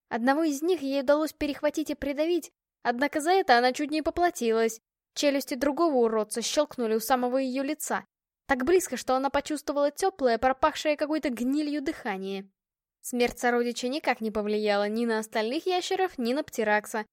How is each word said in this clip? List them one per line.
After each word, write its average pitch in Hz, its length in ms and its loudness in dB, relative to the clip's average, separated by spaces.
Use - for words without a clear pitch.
Одного 269 320 2
из 285 200 0
них 330 200 0
ей 269 180 -2
удалось 294 320 2
перехватить 294 580 -4
и 294 40 -4
придавить, 302 580 -2
однако 269 380 -2
за 277 100 0
это 370 260 6
она 247 160 4
чуть 285 180 -4
не 311 120 -2
поплатилась. 226 760 0
Челюсти 285 400 0
другого 285 420 2
уродца 220 460 0
щелкнули 240 520 -2
у 226 60 0
самого 247 380 0
ее 269 240 -2
лица. 269 420 -4
Так 254 180 0
близко, 339 340 2
что 262 180 0
она 269 140 0
почувствовала 285 600 0
теплое, 285 480 0
пропахшее 294 580 2
какой-то 302 340 -2
гнилью 277 520 -2
дыхание. 196 680 -6
Смерть 240 380 0
сородича 240 500 0
никак 269 320 -2
не 220 100 -4
повлияла 208 580 0
ни 226 180 -2
на 220 120 0
остальных 220 480 -4
ящеров, 370 520 -2
ни 240 160 -2
на 302 80 -2
Птеракса. 214 720 -2